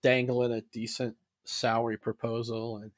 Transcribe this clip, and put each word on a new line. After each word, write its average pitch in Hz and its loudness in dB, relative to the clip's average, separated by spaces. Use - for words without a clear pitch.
dangling 123 4
a 113 -2
decent 113 -6
salary 113 0
proposal, 113 -4
and, 107 -14